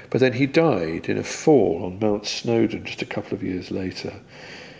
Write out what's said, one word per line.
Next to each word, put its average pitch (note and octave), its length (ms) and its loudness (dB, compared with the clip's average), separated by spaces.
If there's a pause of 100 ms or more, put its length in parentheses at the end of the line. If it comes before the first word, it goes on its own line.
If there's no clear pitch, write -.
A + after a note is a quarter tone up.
(100)
But - 100 2
then B2+ 120 6
he C3 140 0
died G#2 600 2
in G#2 100 2
a G#2 60 -2
fall G#2 600 4
on F#2 140 -6
Mount G#2+ 260 0
Snowdon A2+ 600 0
just - 180 -8
a - 40 -8
couple - 280 -6
of F#2+ 80 -6
years F#2 300 -6
later. F#2+ 420 -6 (640)